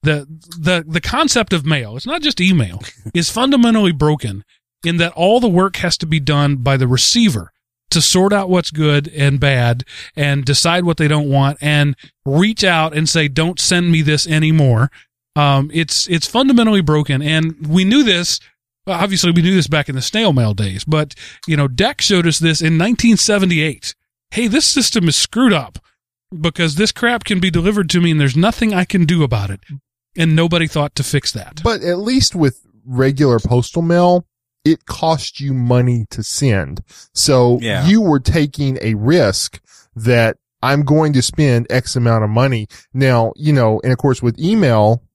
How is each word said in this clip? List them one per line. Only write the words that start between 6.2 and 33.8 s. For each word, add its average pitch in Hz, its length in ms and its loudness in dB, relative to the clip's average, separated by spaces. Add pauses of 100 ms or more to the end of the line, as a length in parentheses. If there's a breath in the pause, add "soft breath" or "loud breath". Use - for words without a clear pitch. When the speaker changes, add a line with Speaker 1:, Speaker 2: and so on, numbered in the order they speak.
Speaker 1:
done 143 360 0
by 131 200 0
the 127 120 0
receiver 127 640 0 (380)
to 170 120 0
sort 196 300 2
out 196 180 -2
what's 180 220 0
good 151 360 0
and 143 300 0
bad 123 460 0 (320 loud breath)
and 143 280 -2
decide 170 400 0
what 170 120 0
they 156 120 0
don't 147 220 0
want 139 300 2
and 147 340 0 (300 loud breath)
reach 196 400 0
out 160 320 0
and 156 120 -2
say, 156 200 0
"Don't 160 320 -2
send 175 320 0
me 160 100 2
this 151 240 0
anymore." 156 640 2 (460 soft breath)
Um, 143 360 2
it's, 160 360 -4
it's 170 180 -2
fundamentally 233 540 2
broken. 147 420 0
And 160 460 -2
we 185 160 2
knew 247 180 4
this, 175 380 -2 (460 soft breath)
well, 180 140 -4
obviously 185 300 0
we 170 120 2
knew 185 120 2
this 175 140 2
back 147 200 -2
in 139 60 -8
the 131 80 -6
snail 214 300 0
mail 117 220 0
days, 98 300 -6
but, 151 300 -2 (320 loud breath)
you 156 100 -2
know, 143 120 0
dec 185 320 -2
showed 180 260 2
us 160 140 0
this 160 200 0
in 165 160 0
nineteen 220 400 2
seventy-eight. 175 760 -2 (380)
"Hey, 233 160 -2
this 262 180 0
system 220 420 0
is 147 80 0
screwed 233 360 2
up 147 260 -4 (640)
because 160 340 -2
this 208 160 0
crap 233 320 -2
can 196 160 -2
be 180 140 0
delivered 185 380 0
to 175 100 0
me 170 100 2
and 156 100 0
there's 139 160 0
nothing 214 380 0
I 180 100 0
can 175 200 0
do 165 180 2
about 110 280 -2
it." 95 100 -12 (560)
And 165 180 0
nobody 165 320 0
thought 147 300 -4
to 135 80 -2
fix - 280 -4
that. 113 300 -14
Speaker 3:
But 220 200 -2
at 175 160 -2
least 247 360 0
with 147 320 -2 (180)
regular 131 540 2
postal 123 440 -2